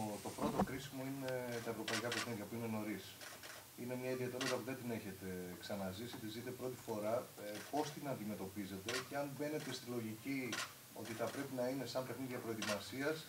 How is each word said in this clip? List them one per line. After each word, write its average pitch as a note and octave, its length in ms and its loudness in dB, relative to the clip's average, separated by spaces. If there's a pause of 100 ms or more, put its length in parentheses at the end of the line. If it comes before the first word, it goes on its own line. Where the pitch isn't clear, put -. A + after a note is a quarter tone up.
(240)
το A2+ 140 0
πρώτο C3 260 6
κρίσιμο B2+ 460 0
είναι C3+ 220 0 (340)
τα A#2 40 0
ευρωπαϊκά A2 380 2
παιχνίδια, A2 360 2
που G2 140 -4
είναι A2+ 200 2
νωρίς. G#2+ 260 0 (800)
Είναι B2 200 0
μια B2+ 100 2
ιδιαιτερότητα B2+ 440 2
που A2 100 0
δεν C3 160 0
την A#2+ 160 0
έχετε G2 300 -4 (360)
ξαναζήσει, G2+ 580 -2
τη A2 140 -4
ζείτε A#2+ 240 -4
πρώτη B2+ 180 -2 (100)
φορά. G#2+ 280 2 (300)
Ε, G#2 120 -4 (140)
πώς D3 140 4 (100)
την C#3+ 80 -4 (100)
αντιμετωπίζετε G2 800 -2 (180)
και C3+ 120 -2
αν D3 60 2 (100)
μπαίνετε D3 400 0
στη - 80 -6 (100)
λογική A#2 440 0 (640)
ότι A2 180 -4
θα A#2 140 4
πρέπει C3 260 -2
να B2 120 6
είναι C3+ 140 2
σαν C3 220 0
παιχνίδια B2+ 380 0
προετοιμασίας A2 720 2 (140)